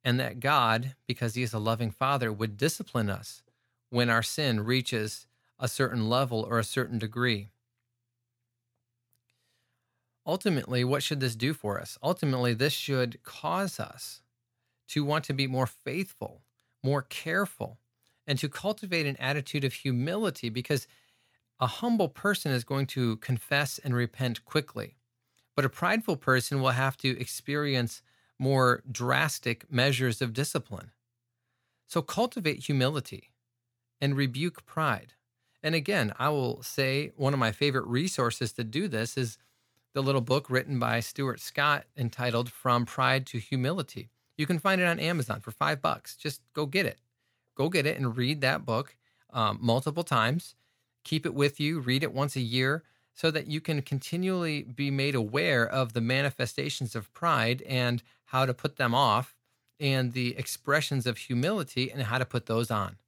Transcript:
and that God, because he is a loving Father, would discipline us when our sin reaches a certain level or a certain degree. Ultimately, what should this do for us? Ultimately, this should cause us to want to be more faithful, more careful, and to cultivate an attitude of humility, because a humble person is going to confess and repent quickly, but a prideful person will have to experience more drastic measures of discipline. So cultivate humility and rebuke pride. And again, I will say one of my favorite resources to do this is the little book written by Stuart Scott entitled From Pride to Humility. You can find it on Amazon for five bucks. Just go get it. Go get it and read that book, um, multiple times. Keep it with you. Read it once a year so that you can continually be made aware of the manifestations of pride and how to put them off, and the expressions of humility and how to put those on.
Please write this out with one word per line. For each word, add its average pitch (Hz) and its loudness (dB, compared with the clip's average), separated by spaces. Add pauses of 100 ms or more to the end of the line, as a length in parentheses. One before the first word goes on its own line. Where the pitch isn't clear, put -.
and 123 2
that 127 -4
God, 127 2 (120)
because 120 -2
he 123 -4
is 113 -2
a 113 -2
loving 113 0
Father, 131 0
would 104 -4
discipline 127 -2
us 98 -8 (480)
when 120 2
our 117 4
sin 117 0
reaches 120 -2 (340)
a 127 -2
certain 120 0
level 117 0
or 117 2
a 113 0
certain 120 -2
degree. 110 0 (2750)
Ultimately, 147 2
what 139 2
should 143 -2
this 127 0
do 123 0
for 107 -4
us? - -12
Ultimately, 131 2
this 135 2
should 123 -2
cause 180 -4
us - -12 (680)
to 151 0
want 147 2
to - -4
be 135 0
more 131 2
faithful, - -8 (400)
more 139 0
careful, - -4 (480)
and 139 0
to 147 -2
cultivate 180 -4
an 139 -4
attitude 139 -2
of 131 0
humility, 143 -2
because 123 -2 (720)
a 127 2
humble 214 2
person 180 0
is 123 0
going 139 -2
to 120 0
confess 139 0
and 127 -2
repent 120 -2
quickly, - -4 (580)
but 143 2
a 135 2
prideful 185 0
person 131 2
will 131 4
have 131 0
to 131 0
experience 135 -2 (360)
more 131 4
drastic 123 0
measures 127 2
of 120 -2
discipline. 117 -4 (960)
So - 0
cultivate 185 -2
humility 135 0 (680)
and 139 2
rebuke 139 -2
pride. 139 -2 (500)
And 156 0
again, 156 2
I 131 2
will 135 0
say 139 -2
one 139 2
of 139 0
my 113 2
favorite 135 0
resources 123 0
to 120 -4
do 147 -4
this 117 -2
is 120 -2 (560)
the 135 0
little 135 4
book 127 2
written 127 0
by 117 2
Stuart 123 -4
Scott 143 0 (100)
entitled 120 -2
From 120 2
Pride 131 2
to - -8
Humility. 131 -4 (260)
You 151 -2
can 165 0
find 190 2
it 180 4
on 170 2
Amazon 147 -2
for 113 -12
five 147 0
bucks. - -2
Just - -6 (120)
go 151 -2
get 147 0
it. - -4 (560)
Go 143 2
get 170 2
it 147 2
and 123 -2
read 135 0
that 131 2
book, 123 -2 (320)
um, 107 0
multiple 135 2
times. 127 2 (500)
Keep 156 -2
it 160 -2
with 143 2
you. 156 -2
Read 131 0
it 156 -2
once 139 -2
a 135 0
year 127 0 (300)
so - 0
that 151 -4
you 151 -4
can 156 0
continually 170 -2
be 135 -4
made 139 0
aware 123 2
of 123 0
the 120 0
manifestations 131 -2
of 101 -10
pride 131 2
and 123 0 (220)
how 131 2
to 127 0
put - -4
them 120 2
off, 123 4 (420)
and 135 2
the 123 -2
expressions 139 0
of 120 0
humility 135 -2
and 135 -6
how 113 0
to 127 2
put - -4
those 113 2
on. 101 -2 (100)